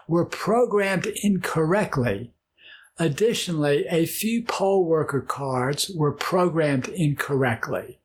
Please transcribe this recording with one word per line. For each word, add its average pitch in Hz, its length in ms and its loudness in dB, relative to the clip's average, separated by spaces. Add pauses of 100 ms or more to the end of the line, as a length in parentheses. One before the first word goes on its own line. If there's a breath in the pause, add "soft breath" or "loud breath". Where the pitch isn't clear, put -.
were 165 180 2
programmed 202 840 0 (160)
incorrectly. 160 1120 0 (680 loud breath)
Additionally, 160 920 0
a 165 160 2
few 233 380 -2
poll 196 400 2
worker 156 360 0
cards 135 760 -2
were 147 160 2
programmed 156 760 0
incorrectly, 135 1160 -2